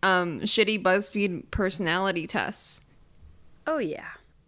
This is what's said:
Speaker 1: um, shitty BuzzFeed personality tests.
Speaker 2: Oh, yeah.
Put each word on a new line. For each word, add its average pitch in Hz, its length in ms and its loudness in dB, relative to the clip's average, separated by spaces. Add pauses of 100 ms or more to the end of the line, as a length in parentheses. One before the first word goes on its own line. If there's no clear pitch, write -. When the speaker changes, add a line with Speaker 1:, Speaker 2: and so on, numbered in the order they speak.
Speaker 1:
um, 180 380 2
shitty 214 420 2
BuzzFeed 196 680 0
personality 185 760 0
tests. - 540 -6 (880)
Speaker 2:
Oh, 311 100 0
yeah. 175 320 -6 (380)